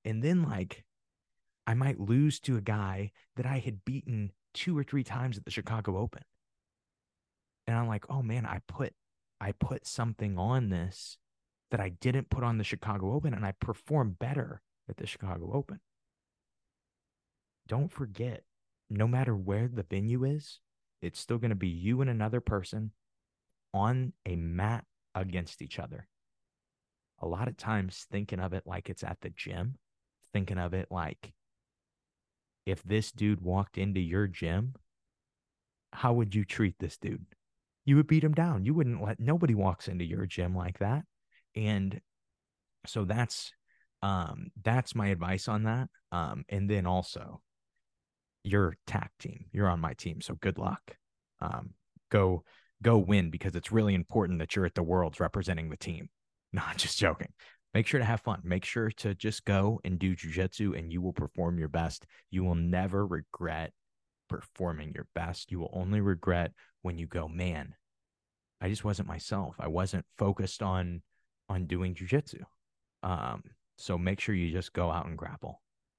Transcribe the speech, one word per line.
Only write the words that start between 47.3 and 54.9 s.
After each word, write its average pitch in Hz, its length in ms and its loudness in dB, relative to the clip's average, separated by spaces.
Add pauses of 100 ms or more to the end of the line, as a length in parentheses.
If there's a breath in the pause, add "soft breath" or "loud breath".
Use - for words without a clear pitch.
your 98 340 4 (100)
tac - 320 -4
team, - 340 -12
you're 101 160 4
on 85 120 2
my 80 140 -2
team, 85 260 -8
so - 140 -8
good 95 240 -2
luck. - 380 -4 (440)
Um, - 340 -6 (360)
go, 92 340 6 (380 loud breath)
go 113 160 8
win, 95 320 6
because 85 260 -2
it's - 160 -6
really 107 220 6
important 90 440 2
that 80 160 -2
you're 95 120 4
at 85 80 -2
the 87 100 2
Worlds 85 360 2